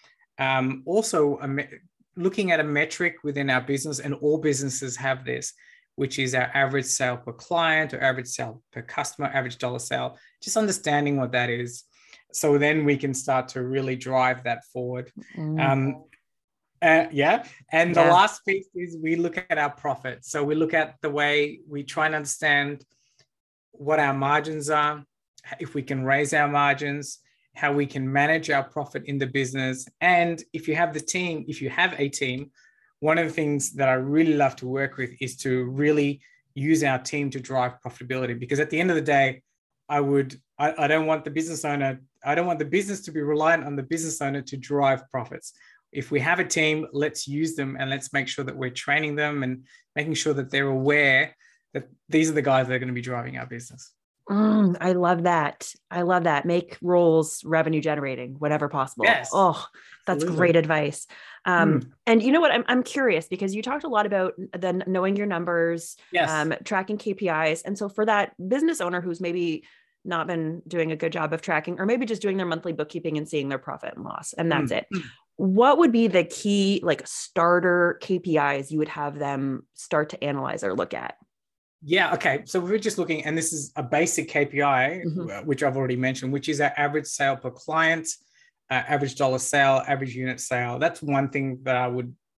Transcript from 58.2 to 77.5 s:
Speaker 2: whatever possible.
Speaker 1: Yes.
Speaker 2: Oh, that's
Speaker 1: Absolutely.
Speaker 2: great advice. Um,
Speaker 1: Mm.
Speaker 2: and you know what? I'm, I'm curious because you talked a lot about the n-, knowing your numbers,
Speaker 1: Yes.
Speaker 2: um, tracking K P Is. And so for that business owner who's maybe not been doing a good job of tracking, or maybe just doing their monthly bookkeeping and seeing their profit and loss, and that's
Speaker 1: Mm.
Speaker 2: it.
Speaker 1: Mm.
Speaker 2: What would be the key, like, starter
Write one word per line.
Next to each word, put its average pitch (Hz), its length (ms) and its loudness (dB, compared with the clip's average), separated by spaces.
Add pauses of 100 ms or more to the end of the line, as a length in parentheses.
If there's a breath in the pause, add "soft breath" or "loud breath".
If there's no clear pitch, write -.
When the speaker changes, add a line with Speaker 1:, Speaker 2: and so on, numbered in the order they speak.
Speaker 2:
whatever 147 340 0
possible. 135 380 -2
Speaker 1:
Yes. 160 260 2
Speaker 2:
Oh, 180 340 4 (400 loud breath)
that's 160 160 -2
Speaker 1:
Absolutely. 170 140 -2
Speaker 2:
great 170 200 6
advice. 151 500 0 (380 loud breath)
Um, 160 360 4
Speaker 1:
Mm. 120 100 -8 (160)
Speaker 2:
and 226 160 6
you 254 100 4
know 320 80 6
what? 311 120 6
I'm, 240 160 2
I'm 254 140 4
curious 233 460 0
because 190 260 -4
you 214 80 -4
talked 277 220 -4
a 330 40 -6
lot 214 160 2
about 190 300 0 (180)
the 185 160 -4
n-, 180 180 0
knowing 185 300 2
your 208 100 -2
numbers, 170 720 -2 (160 soft breath)
Speaker 1:
Yes. 170 180 2
Speaker 2:
um, 156 240 0 (100)
tracking 202 340 -2
K 202 160 -4
P 190 140 -2
Is. 160 340 0
And 196 160 -6
so 202 100 -4
for 214 160 -2
that 208 300 2 (140)
business 294 320 2
owner 180 200 -2
who's 175 200 -6
maybe 175 440 -2 (400 soft breath)
not 170 220 -4
been 165 400 -4
doing 165 240 -2
a 160 60 -4
good 160 160 -4
job 160 200 -4
of 165 80 -2
tracking, 165 380 -2
or 190 80 0
maybe 240 200 2
just 220 160 -4
doing 196 140 0
their 185 100 -2
monthly 165 260 -4
bookkeeping 156 440 -6
and 151 120 -6
seeing 139 200 -2
their 139 100 -4
profit - 360 -12
and - 100 -14
loss, - 280 -10
and 165 180 0
that's 143 220 0
Speaker 1:
Mm. - 60 -2
Speaker 2:
it. - 140 -4
Speaker 1:
Mm. 185 100 -4 (340 loud breath)
Speaker 2:
What 226 420 6
would 320 140 6
be 226 160 6
the 180 160 4
key, 202 580 2
like, 156 240 0
starter 175 920 2